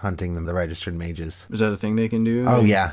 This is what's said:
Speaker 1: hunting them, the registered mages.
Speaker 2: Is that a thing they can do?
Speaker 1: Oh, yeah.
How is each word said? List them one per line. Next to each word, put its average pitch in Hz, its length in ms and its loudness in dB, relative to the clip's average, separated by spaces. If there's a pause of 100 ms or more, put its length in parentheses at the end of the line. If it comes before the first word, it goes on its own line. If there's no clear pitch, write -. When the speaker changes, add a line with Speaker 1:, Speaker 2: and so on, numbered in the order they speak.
Speaker 1:
hunting 90 320 -4
them, 82 100 -4
the 85 100 -4
registered 87 440 -4
mages. 82 520 -8
Speaker 2:
Is 110 120 -2
that 107 100 2
a 101 60 -4
thing 107 180 -2
they 113 140 0
can 113 160 0
do? 117 200 0
Speaker 1:
Oh, 123 200 6
yeah. 95 280 4